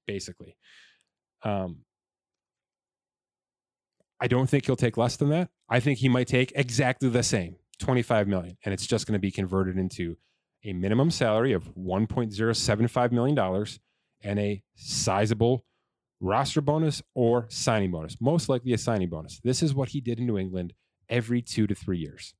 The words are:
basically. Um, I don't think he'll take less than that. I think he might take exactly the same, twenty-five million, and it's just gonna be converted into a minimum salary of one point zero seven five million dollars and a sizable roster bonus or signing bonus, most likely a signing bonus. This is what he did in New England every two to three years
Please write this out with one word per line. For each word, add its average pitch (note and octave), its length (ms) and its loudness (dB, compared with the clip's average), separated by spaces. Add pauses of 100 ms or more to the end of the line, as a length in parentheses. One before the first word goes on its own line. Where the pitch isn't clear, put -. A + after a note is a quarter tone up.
basically. - 500 -10 (840)
Um, G2 360 -4 (2500)
I B2 80 0
don't B2+ 200 4
think C#3 180 2
he'll B2+ 100 2
take A#2 200 2
less A#2+ 200 2
than D3 140 2
that. E3+ 180 0 (200)
I A#2+ 120 4
think C3+ 180 2
he B2+ 100 2
might B2 200 2
take B2+ 260 2
exactly B2+ 540 0
the A#2+ 160 2
same, F2+ 320 -2 (240)
twenty-five A#2 480 2
million, F2+ 360 -2
and G2 80 -4
it's - 140 -6
just A2 220 -2
gonna G#2+ 100 0
be F#2+ 140 -2
converted F#2+ 440 0
into F#2 420 -4 (440)
a G2+ 100 -8
minimum G#2 380 2
salary A#2 420 2
of - 220 -2
one F#2 320 -2
point A2+ 260 -4
zero A2+ 200 0
seven A2 340 2
five B2 240 0
million B2 240 2
dollars G2+ 460 -2 (420)
and G#2 160 -2
a G2+ 240 -2 (140)
sizable G#2 880 2 (600)
roster B2+ 360 0
bonus D3+ 420 2 (140)
or A#2 320 2
signing G#2+ 420 0
bonus, D#2+ 300 -8
most D3+ 280 2
likely B2+ 240 0
a A2 60 2
signing F#2+ 300 0
bonus. E2 340 -10
This B2 180 0
is D3+ 140 2
what C3+ 140 -2
he D3 120 -6
did A#2 200 -4
in B2 80 -2
New G#2+ 100 0
England F#2 340 -4 (360)
every A#2+ 340 0
two G#2+ 240 0
to G2 80 0
three F#2 240 -4
years - 420 -12